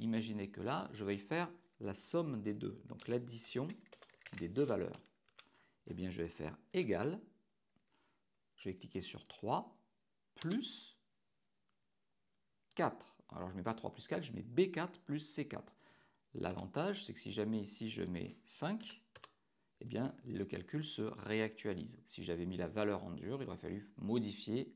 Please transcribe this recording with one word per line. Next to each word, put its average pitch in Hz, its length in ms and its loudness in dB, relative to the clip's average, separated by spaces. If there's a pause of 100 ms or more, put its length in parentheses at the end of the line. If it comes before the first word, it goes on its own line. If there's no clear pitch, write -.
imaginez 110 500 2
que 98 120 -6
là, 151 320 0
je 107 100 -4
veuille 101 140 4
faire 170 340 0 (260)
la 104 140 -2
somme 151 480 0
des 107 140 0
deux, 101 320 -2
donc - 200 -10
l'addition 120 640 0 (680)
des 87 100 0
deux 123 160 4
valeurs. 92 340 2 (920)
Eh - 40 -4
bien, 90 180 0
je 87 120 0
vais 85 60 2
faire 76 280 -4 (160)
égal, 147 480 4 (1400)
je - 140 -4
vais 90 60 -4
cliquer - 240 -6
sur - 260 -8
trois 151 500 0 (600)
plus - 600 -2 (1800)
quatre. - 440 2 (120)
Alors, 90 200 -4
je 95 60 -6
mets 90 80 -2
pas 113 100 2
trois - 180 -2
plus - 140 -10
quatre, 170 160 0
je 127 100 -6
mets 117 100 -4
B 131 280 6
quatre 180 300 -2
plus 143 180 -2
C 147 300 -2
quatre. - 260 -8 (600)
L'avantage, 95 680 0
c'est - 80 -6
que - 60 -12
si 104 140 -4
jamais 107 280 2
ici 110 300 -4
je 101 140 0
mets 90 420 -2
cinq, - 560 -4 (800)
eh - 40 -8
bien, 120 400 0
le 107 200 0
calcul 101 400 -2
se - 180 -2
réactualise. 107 1040 0
Si - 160 -10
j'avais 87 240 2
mis 90 100 0
la 90 120 2
valeur 104 360 2
en 90 60 -6
dur, 110 320 -2
il 113 60 -4
aurait 90 100 -4
fallu - 380 -6
modifier 120 800 2